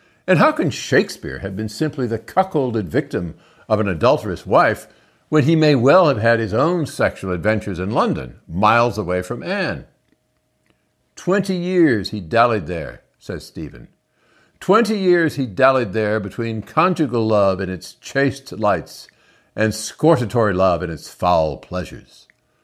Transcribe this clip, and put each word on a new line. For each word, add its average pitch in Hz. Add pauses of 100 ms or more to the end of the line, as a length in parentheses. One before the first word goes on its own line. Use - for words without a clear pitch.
(260)
And 175
how 294
can 226
Shakespeare -
have 95
been 110
simply 143
the 110
cuckolded 127
victim 87 (320)
of 107
an 104
adulterous 98
wife 113 (420)
when 151
he 160
may 151
well 151
have 123
had 113
his 104
own 156
sexual 95
adventures 95
in 95
London, 120
miles 110
away 90
from 123
Anne? 165 (1300)
"Twenty 190
years 175
he 107
dallied 107
there," 78 (180)
says 85
Stephen. 65 (720)
"Twenty 208
years 175
he 139
dallied 123
there 107
between 110
conjugal 147
love 98
in 92
its 92
chaste -
lights 104 (480)
and 110
scortatory 117
love 90
in 85
its -
foul 82
pleasures." - (360)